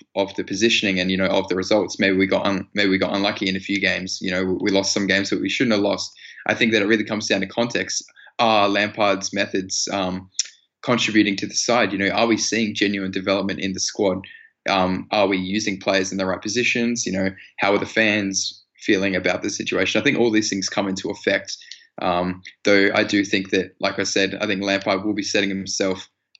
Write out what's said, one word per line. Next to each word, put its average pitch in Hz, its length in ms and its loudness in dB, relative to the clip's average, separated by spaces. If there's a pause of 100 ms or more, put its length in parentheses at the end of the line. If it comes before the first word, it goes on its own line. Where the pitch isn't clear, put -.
(140)
of 95 200 -2
the - 80 -6
positioning 101 560 0
and, 92 120 0
you 92 80 0
know, 95 80 2
of 95 220 0
the - 60 0
results. 92 460 0
Maybe 98 160 4
we 95 100 4
got 95 200 0
un-, 95 280 -2
maybe 104 140 2
we 95 100 2
got 104 160 0
unlucky 101 320 -2
in 95 80 0
a 92 60 -4
few 98 180 -2
games. 92 440 -2
You 95 100 -2
know, 92 120 0
we, 92 100 0
we 98 160 0
lost 98 240 2
some 101 120 0
games 95 240 2
that 98 100 -2
we 98 100 -2
shouldn't 120 240 0
have 101 100 2
lost. 98 280 -2 (340)
I 107 80 2
think 113 180 2
that 107 100 4
it 98 40 0
really 107 180 2
comes 107 240 -4
down 98 140 2
to 110 40 -4
context. - 560 -2 (360)
Are 110 300 4
Lampard's 101 640 0
methods, 98 580 -2
um, 95 380 -4 (520)
contributing 107 540 2
to 104 100 -6
the - 80 -8
side? 113 380 0
You 98 60 -2
know, 98 100 2
are 101 180 2
we 113 120 4
seeing 107 360 -2
genuine 101 380 -2
development 98 480 -2
in 92 140 -2
the 92 60 -6
squad? 95 460 -2 (400)
Um, 92 440 0
are 104 180 4
we 98 80 0
using 95 420 -2
players 95 320 0
in 98 60 -6
the 95 100 -2
right 92 160 -2
positions? 120 640 0
You 92 80 -4
know, 95 160 0 (300)
how 101 160 2
are 104 40 4
the 110 80 -2
fans 104 800 0 (140)
feeling 98 360 2
about 92 280 0
the 104 80 -4
situation? 95 500 0
I - 40 0
think 123 140 2
all 117 140 4
these 107 160 2
things 98 220 -2
come 101 180 0
into 95 220 -4
effect. - 460 -2 (440)
Um, 90 420 -2 (220)
though 98 300 6
I 107 100 4
do 104 220 2
think 95 240 -2
that, 92 280 -2
like 98 200 -2
I 98 60 0
said, 98 360 0
I 107 60 -2
think 98 160 -2
Lampard 98 420 0
will 107 100 0
be 101 80 -4
setting 101 280 0
himself 95 580 -4 (320)